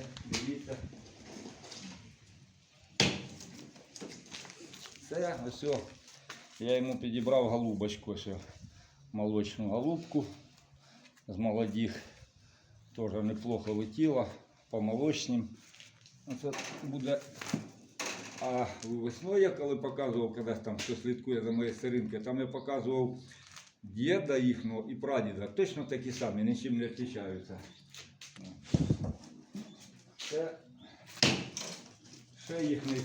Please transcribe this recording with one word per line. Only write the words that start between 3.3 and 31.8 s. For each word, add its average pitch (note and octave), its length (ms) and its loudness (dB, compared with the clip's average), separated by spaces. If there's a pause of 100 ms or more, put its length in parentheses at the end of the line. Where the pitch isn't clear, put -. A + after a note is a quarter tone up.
Це E3 380 -2
ось, B2 160 -8
о, D3 140 4 (840)
я A#2+ 180 4
йому B2+ 200 2
підібрав B2 520 4
голубочку, G#2+ 640 2
ось, G2+ 160 -6
о, F#2+ 80 -4 (760)
молочну G#2+ 580 2
голубку D3 560 2 (1000)
з G2 100 -6
молодих, G#2+ 680 2 (920)
теж G#2+ 280 0
неплохо G#2+ 500 0
летіла, A2+ 540 4 (420)
по A2+ 120 0
молочним. A#2+ 680 2 (800)
Оце C#3 240 -4 (320)
буде, C#3 360 0 (1200)
а B2 240 4 (180)
весною A#2+ 580 2
я F#3 80 10
коли C#3+ 260 0
показував, B2+ 600 0
коли A2+ 200 0
там G#2 220 -4
хто - 180 -2
слідкує B2 460 0
за A2+ 100 0
моєю A#2 240 2
сторінкою, A2 480 0
там B2+ 160 0
я C3 80 2
показував C3 720 2 (640)
діда C#3 540 4
їхнього A2+ 520 4
і B2+ 60 -4
прадіда, G#2+ 520 0
точно D3 380 2
такі B2+ 260 -2
самі, G#2+ 320 0
нічим A#2+ 340 4
не A#2 100 2
відрізняються. G2 720 -4 (2500)
Це D#3+ 400 -2 (1900)